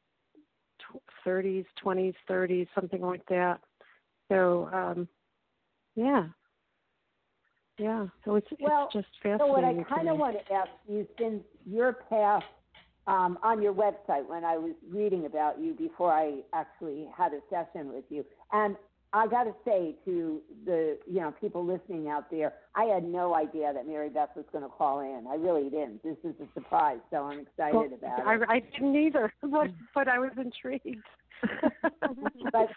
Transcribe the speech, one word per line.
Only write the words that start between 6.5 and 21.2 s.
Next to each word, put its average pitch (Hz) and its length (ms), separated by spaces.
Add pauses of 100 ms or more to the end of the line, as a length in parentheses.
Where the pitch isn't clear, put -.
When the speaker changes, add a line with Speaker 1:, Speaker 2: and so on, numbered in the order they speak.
Speaker 1:
Yeah. 214 280 (180)
So 208 120
it's, 208 100 (140)
Speaker 2:
Well, 285 240
Speaker 1:
it's - 80
just 202 160 (300)
Speaker 2:
so 294 80
what 277 180
I 254 80
Speaker 1:
fascinating 170 120
to 262 100
Speaker 2:
kinda 330 180
Speaker 1:
me. 311 60
Speaker 2:
wanna 247 200 (140)
ask 190 180 (180)
you, 208 200 (100)
since 220 240 (240)
your 233 260
path, 208 520 (640)
um, 185 340
on 220 180
your 208 140
website, 190 540
when 170 160
I 165 140
was 160 160 (140)
reading 190 380
about 151 320
you 160 160
before 165 380
I 151 300 (100)
actually 156 540
had 170 260
a 147 80 (100)
session 165 420
with 127 180
you, 147 140 (280)
and 208 240 (380)
I 220 120
gotta 226 280 (100)
say 180 400
to 165 360 (240)
the, 160 420
you 180 140